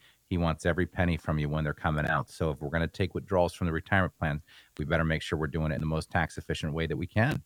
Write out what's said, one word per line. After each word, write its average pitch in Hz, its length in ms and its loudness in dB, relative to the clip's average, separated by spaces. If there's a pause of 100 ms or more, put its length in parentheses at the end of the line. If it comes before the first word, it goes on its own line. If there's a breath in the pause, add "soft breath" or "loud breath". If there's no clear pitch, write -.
(280)
he 92 100 0
wants 82 280 0
every 87 200 2
penny 85 300 2
from 78 240 -2
you 73 80 0
when 78 160 0
they're 73 100 0
coming 76 320 0
out. 73 240 0
So 82 200 -2
if 73 100 -4
we're 71 120 -6
gonna 82 160 0
take - 280 -4
withdrawals 87 380 2
from 90 140 -2
the 80 60 0
retirement 87 460 2
plan, 76 220 -2 (360 soft breath)
we 78 60 -4
better 80 220 2
make 80 160 0
sure 80 180 -4
we're 78 80 0
doing 78 240 0
it 69 40 -2
in 73 60 -4
the 78 60 -2
most 78 240 -2
tax 82 260 0
efficient 76 360 -4
way 82 140 -2
that 78 100 -2
we 92 100 -4
can. 123 380 0